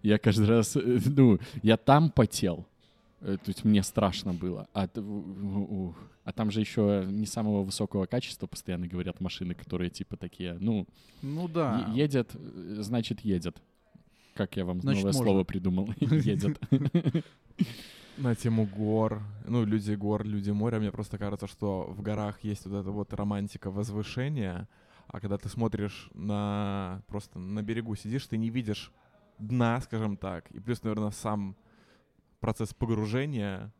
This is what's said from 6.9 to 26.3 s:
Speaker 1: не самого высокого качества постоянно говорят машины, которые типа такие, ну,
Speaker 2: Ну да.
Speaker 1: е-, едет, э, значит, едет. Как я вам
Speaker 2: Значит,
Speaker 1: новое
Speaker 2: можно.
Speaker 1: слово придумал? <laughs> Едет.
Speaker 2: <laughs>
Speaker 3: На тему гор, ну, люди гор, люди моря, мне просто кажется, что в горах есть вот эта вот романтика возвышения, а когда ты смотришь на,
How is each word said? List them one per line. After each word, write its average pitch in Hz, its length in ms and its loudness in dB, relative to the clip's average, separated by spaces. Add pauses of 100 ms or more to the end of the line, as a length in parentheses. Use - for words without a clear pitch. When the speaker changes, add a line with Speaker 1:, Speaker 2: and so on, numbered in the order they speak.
Speaker 1:
не 101 220 -2
самого 104 380 0
высокого 98 420 -2
качества - 420 -6
постоянно 90 400 -6
говорят 87 340 -6
машины, 90 340 -4
которые 87 340 -4
типа - 260 -8
такие, 87 440 -8
ну, 104 280 0 (340)
Speaker 2:
Ну 151 280 -4
да. 131 400 0
Speaker 1:
е-, 120 140 2
едет, 139 300 2
э, 92 480 -10
значит, 113 440 -2
едет. 104 360 0 (720)
Как - 240 -4
я 98 80 0
вам 90 160 -2
Speaker 2:
Значит, 101 220 2
Speaker 1:
новое 98 100 4
Speaker 2:
можно. 131 100 2
Speaker 1:
слово 98 200 6
придумал? 92 520 0
<laughs> - 40 -18
Едет. 113 600 2 (120)
Speaker 2:
<laughs> 139 540 2 (920)
Speaker 3:
На 123 180 0
тему 113 320 2
гор, 107 560 0 (240)
ну, 117 180 2
люди 107 300 2
гор, 104 280 0
люди 104 280 -2
моря, 107 280 2
мне 107 120 0
просто 107 260 -8
кажется, 101 300 -4
что 95 420 -4
в 98 140 -10
горах 104 400 -4
есть 104 240 -6
вот 101 120 -4
эта 98 120 -6
вот 104 220 -6
романтика 101 580 -4
возвышения, 104 960 -4 (400)
а - 120 -10
когда 101 200 -2
ты 104 100 -8
смотришь 104 640 -2
на, 101 960 -2